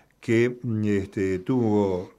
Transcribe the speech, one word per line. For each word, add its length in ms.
que, 420
mm, 220
este, 540
tuvo 800